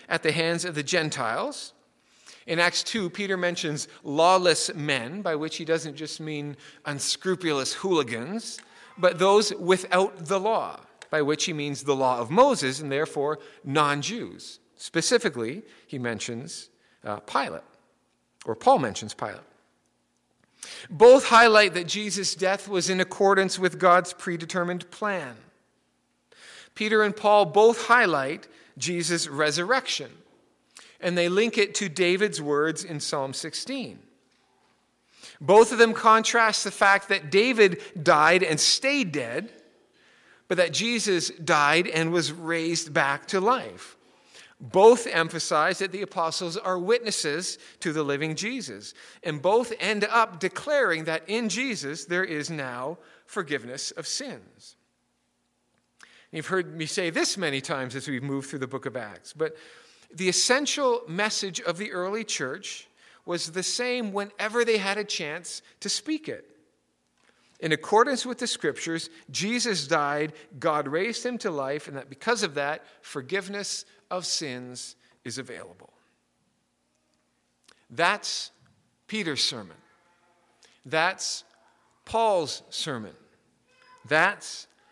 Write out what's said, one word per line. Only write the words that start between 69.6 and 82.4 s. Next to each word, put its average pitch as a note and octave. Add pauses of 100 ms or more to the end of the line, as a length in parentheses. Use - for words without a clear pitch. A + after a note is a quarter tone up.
died, D3+ (260)
God D3
raised G3
him B3
to G#3
life, C#3+
and D3
that C3+
because G#3+
of D#3
that, C#3+ (160)
forgiveness F#3+ (260)
of F3+
sins B2+ (280)
is A#2
available. F#2 (2000)
That's E3+ (560)
Peter's E3
sermon. G2 (1080)
That's D#3+ (600)
Paul's G3+